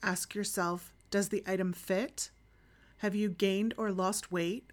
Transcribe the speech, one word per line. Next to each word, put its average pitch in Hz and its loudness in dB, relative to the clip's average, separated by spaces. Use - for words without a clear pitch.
ask 185 -2
yourself, 180 -2
"Does 202 2
the 208 -2
item 185 2
fit? - -2
Have 208 0
you 208 2
gained 196 2
or 214 0
lost 190 0
weight, 180 -2